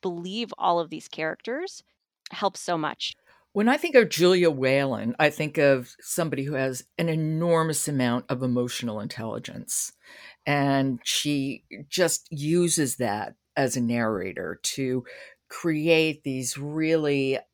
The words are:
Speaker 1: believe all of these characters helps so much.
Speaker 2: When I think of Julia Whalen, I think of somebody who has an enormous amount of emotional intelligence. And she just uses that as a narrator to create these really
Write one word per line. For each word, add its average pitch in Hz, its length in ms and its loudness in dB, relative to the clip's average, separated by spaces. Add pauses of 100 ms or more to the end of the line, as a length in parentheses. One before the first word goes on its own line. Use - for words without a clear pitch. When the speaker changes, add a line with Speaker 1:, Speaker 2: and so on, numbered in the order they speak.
Speaker 1:
believe 185 560 -6
all 170 220 2
of 165 100 -6
these 156 180 -12
characters 233 720 -8 (480)
helps - 300 -4
so 180 160 -2
much. - 380 -6 (380)
Speaker 2:
When 208 160 2
I 269 80 4
think 311 180 -4
of 226 140 8
Julia 175 420 4
Whalen, 131 680 0
I 151 120 4
think 151 280 -4
of 139 420 4
somebody 143 420 -4
who 147 120 -4
has 131 300 -2 (140)
an 170 100 0
enormous 160 800 2
amount 123 420 0
of 131 140 -2
emotional 123 560 -2
intelligence. - 960 -8 (520)
And 139 600 2
she 143 600 -2 (240)
just - 440 0
uses 160 640 0
that 107 380 -2 (220)
as 135 200 0
a 131 40 -2
narrator 110 840 -2
to 127 420 -2 (440)
create 160 760 2
these 131 340 -4
really 147 800 0 (160)